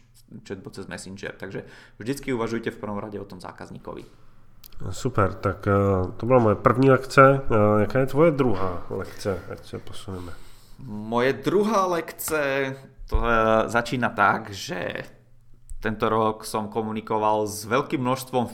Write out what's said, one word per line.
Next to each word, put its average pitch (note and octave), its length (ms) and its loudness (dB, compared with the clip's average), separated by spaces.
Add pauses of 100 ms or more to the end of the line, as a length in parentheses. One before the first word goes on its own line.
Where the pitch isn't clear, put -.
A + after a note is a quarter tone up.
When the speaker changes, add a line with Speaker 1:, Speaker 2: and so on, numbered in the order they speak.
(460)
Speaker 1:
chatbot - 320 -12
cez F#2+ 80 -12
Messenger. F#2 480 -12
Takže - 320 -12 (320)
vždycky C3+ 320 -6
uvažujte A2+ 400 -2
v - 80 -8
prvom G#2 240 -6
rade G#2 160 -10
o G2 80 -10
tom F#2+ 160 -16
zákazníkovi. - 640 -14 (880)
Speaker 2:
Super, G2 400 0
tak, - 320 -4
eh, G2+ 80 4 (400)
to - 160 -8
byla B2+ 100 6
moje G#2+ 160 6
první C3 380 6
lekce. C3+ 480 6
Eh, G#2 480 4
jaká C3 100 2
je C3+ 60 4
tvoje D#3 260 4
druhá G2 580 0
lekce, F#2+ 600 -6
ať - 160 -12
se F#2+ 140 -12
posuneme? F2+ 520 -10 (540)
Speaker 1:
Moje A2+ 480 0
druhá F#3+ 520 2
lekce, C#3+ 880 -2 (380)
to, A2+ 100 2
eh, A2 480 4
začína A#2 400 0
tak, G#2 460 2
že - 480 -8 (800)
tento A2 260 -2
rok A2 380 0
som G#2+ 240 -4
komunikoval G#2+ 720 0
s G2+ 240 -6
veľkým C#3 320 0
množstvom B2+ 540 -2